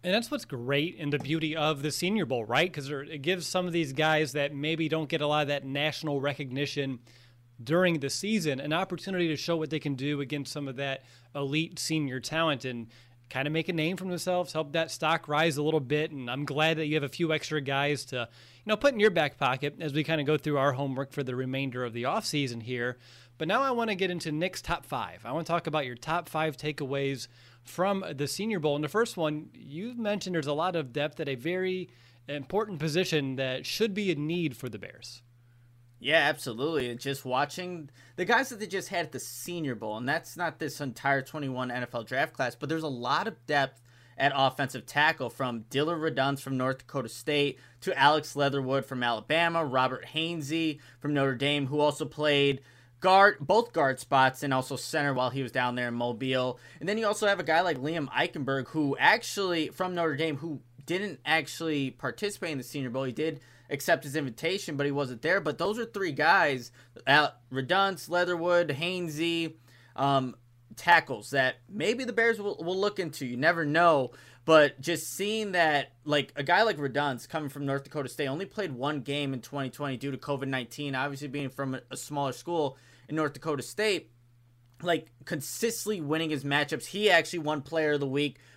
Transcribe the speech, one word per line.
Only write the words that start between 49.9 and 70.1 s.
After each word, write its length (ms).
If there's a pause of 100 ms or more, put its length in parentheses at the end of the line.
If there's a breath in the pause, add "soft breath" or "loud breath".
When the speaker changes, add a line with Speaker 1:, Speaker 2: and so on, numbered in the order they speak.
Speaker 2:
Hainsey 640 (200 loud breath)
from 160
Notre 180
Dame, 320
who 140
also 260
played 560 (380 soft breath)
guard, 400
both 340
guard 260
spots 440
and 100
also 220
center 400
while 160
he 100
was 100
down 220
there 140
in 80
Mobile. 640 (200 loud breath)
And 80
then 120
you 80
also 180
have 140
a 40
guy 180
like 180
Liam 300
Eichenberg, 580
who 320
actually, 680
from 260
Notre 200
Dame, 220
who 240 (240)
didn't 400
actually 640
participate 600
in 80
the 40
Senior 280
Bowl. 120
He 80
did 280 (300 loud breath)
accept 360
his 100
invitation, 600
but 80
he 80
wasn't 280
there. 200
But 160
those 200
are 80
three 280
guys, 580 (340 loud breath)
uh, 260 (200)
Radunz, 580
Leatherwood, 600
Hainsey, 840 (420 soft breath)
um, 400 (400)